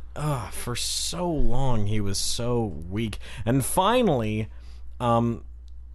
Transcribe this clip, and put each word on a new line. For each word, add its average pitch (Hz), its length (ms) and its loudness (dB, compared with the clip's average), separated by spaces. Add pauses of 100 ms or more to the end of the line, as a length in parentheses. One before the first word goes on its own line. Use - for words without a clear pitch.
(160)
uh, 143 340 -4
for - 240 -6
so - 560 -4
long, 123 560 6
he 107 140 2
was 101 180 2
so 120 460 0
weak. 98 540 -6 (280)
And 123 180 2
finally, 156 840 2 (500)
um, 117 460 2 (500)